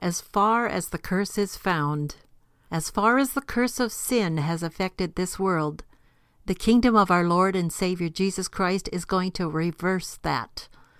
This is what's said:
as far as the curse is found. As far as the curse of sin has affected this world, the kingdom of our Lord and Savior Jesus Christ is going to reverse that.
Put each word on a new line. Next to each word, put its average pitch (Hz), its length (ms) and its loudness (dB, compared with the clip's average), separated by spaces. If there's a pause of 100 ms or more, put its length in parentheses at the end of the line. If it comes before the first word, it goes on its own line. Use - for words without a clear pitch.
as 175 200 -4
far 220 460 2
as - 220 -4
the 175 100 -6
curse 190 380 -2
is 202 180 -2
found. 147 640 -2 (520)
As 165 200 -4
far 220 280 2
as 269 160 0
the 269 80 -4
curse - 380 -2
of 240 140 -2
sin 196 440 0
has 160 240 -2
affected 175 540 -4
this 180 240 -4
world, 160 460 -2 (600)
the 185 100 -2
kingdom 233 400 4
of 190 160 6
our 175 140 4
Lord 180 300 4
and 175 160 -2
Savior 180 380 -2
Jesus 185 380 -2
Christ 185 440 -2
is 175 140 0
going 185 280 0
to 180 140 -2
reverse 170 760 -2
that. 135 440 -4 (320)